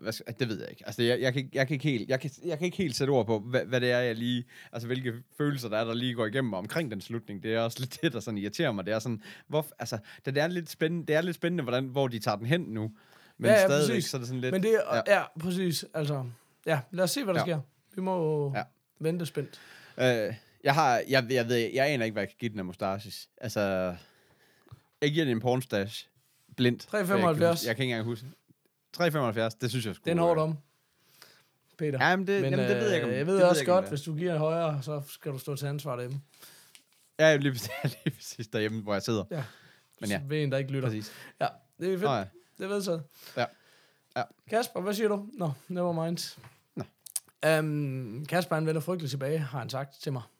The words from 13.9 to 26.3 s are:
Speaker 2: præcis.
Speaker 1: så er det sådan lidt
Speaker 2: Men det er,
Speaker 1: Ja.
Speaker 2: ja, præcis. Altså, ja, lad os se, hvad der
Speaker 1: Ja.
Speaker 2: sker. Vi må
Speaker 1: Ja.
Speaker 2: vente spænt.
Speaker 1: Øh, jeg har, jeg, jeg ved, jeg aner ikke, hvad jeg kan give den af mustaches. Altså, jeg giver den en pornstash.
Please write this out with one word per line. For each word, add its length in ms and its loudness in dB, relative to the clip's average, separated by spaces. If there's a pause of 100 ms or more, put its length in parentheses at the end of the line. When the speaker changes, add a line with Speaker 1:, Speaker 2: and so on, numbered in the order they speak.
Speaker 2:
præcis. 140 0
Speaker 1:
så 60 -4
er 20 -4
det 100 -6
sådan 120 -4
lidt 120 0
Speaker 2:
Men 100 2
det 120 4
er, 220 2 (100)
Speaker 1:
Ja. 120 6
Speaker 2:
ja, 40 2 (180)
præcis. 440 0 (100)
Altså, 300 -2 (420)
ja, 140 2 (100)
lad 140 0
os 60 2
se, 140 -2
hvad 100 2
der 60 2
Speaker 1:
Ja. 60 2
Speaker 2:
sker. 140 0 (340)
Vi 80 -6
må 520 0
Speaker 1:
Ja. 80 -2 (360)
Speaker 2:
vente 280 -2
spænt. 340 -8 (380)
Speaker 1:
Øh, 60 2 (600)
jeg 100 6
har, 340 6
jeg, 220 4
jeg 180 2
ved, 80 2
jeg 360 2
aner 120 0
ikke, 80 -2
hvad 100 -2
jeg 60 -2
kan 100 -20
give 120 -4
den 80 -8
af 60 -4
mustaches. 720 -6
Altså, 240 -4 (1400)
jeg 100 4
giver 120 2
den 120 2
en 40 -2
pornstash. 680 -2 (480)